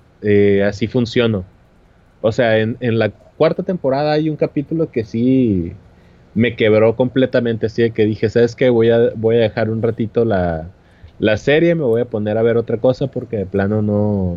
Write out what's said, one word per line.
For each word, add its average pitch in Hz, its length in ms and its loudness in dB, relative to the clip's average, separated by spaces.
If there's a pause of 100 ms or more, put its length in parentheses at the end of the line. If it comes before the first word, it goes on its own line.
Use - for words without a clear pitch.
(220)
eh, 101 440 4
así 104 220 -4
funcionó". 117 560 0 (760)
O 113 120 0
sea, 113 260 2
en, 110 220 -2
en 117 180 0
la 107 120 0
cuarta - 520 -4
temporada 151 500 -2
hay 156 160 0
un 151 80 -4
capítulo 151 540 -4
que 113 140 -4
sí 113 680 0 (640)
me 117 220 0
quebró 110 400 4
completamente, 123 680 0
así 117 160 -2
de 117 100 2
que 113 140 2
dije, 107 240 -2
"¿Sabes 117 260 2
qué? 127 140 2
Voy 117 200 4
a, 117 240 4
voy 113 220 0
a 117 40 4
dejar 113 300 0
un 113 120 -4
ratito 117 420 -2
la, 87 440 -2 (520)
la 107 160 2
serie, 165 400 2
me 156 80 -4
voy 117 160 0
a 120 60 -2
poner 107 320 -4
a 113 40 0
ver 117 140 2
otra 117 220 -2
cosa 127 280 0
porque 123 300 -8
de 98 100 -4
plano 98 360 -2
no, 104 540 -2